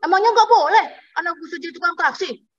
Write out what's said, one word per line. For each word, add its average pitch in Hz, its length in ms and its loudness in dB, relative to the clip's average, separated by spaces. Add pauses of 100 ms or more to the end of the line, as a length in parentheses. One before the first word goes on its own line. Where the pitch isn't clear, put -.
emangnya 381 320 2
nggak 427 160 4
boleh 403 340 4 (380)
anak 339 160 -4
Gus 320 160 -16
Dur 330 80 -12
jadi 339 120 -12
tukang 349 200 -4
taksi? 302 480 -6 (160)